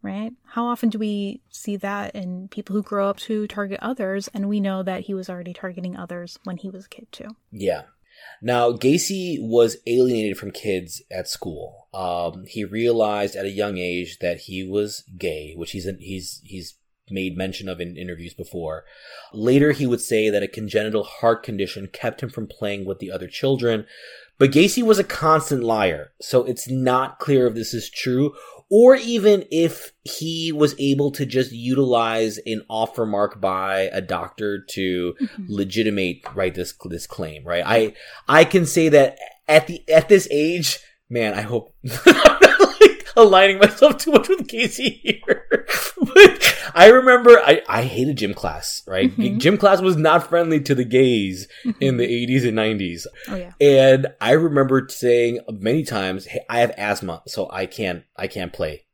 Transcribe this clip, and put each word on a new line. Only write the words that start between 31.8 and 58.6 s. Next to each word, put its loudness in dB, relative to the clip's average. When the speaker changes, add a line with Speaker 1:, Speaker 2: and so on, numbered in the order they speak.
Speaker 2:
an -8
off -6
remark -4
by -2
a -6
doctor -8
to -4
Speaker 1:
Mm-hmm. -10
Speaker 2:
legitimate, -4
right, -4
this, -10
this -12
claim, -14
right? -4
I, 0
I 4
can 0
say 0
that 4
at 4
the, -14
at 4
this 6
age, -2
man, -4
I -6
hope -6
<laughs> -6
I'm 6
not, 6
like, 8
aligning 8
myself 6
too -4
much 4
with -2
Gacy -4
here. -4
<laughs> -4
But 8
I 12
remember 10
I, 4
I 0
hated -2
gym -4
class, -8
right? 0
Speaker 1:
Mm-hmm. -2
Speaker 2:
Gym 4
class 4
was 2
not 2
friendly 0
to 0
the -2
gays 0
Speaker 1:
Mm-hmm. -6
Speaker 2:
in 0
the 0
eighties -2
and -2
nineties. -4
Speaker 1:
Oh, -10
yeah. -12
Speaker 2:
And 6
I 0
remember 2
saying 0
many -2
times, -6
"Hey, -10
I -2
have 2
asthma, -6
so -8
I -6
can't, -8
I -8
can't -10
play. -8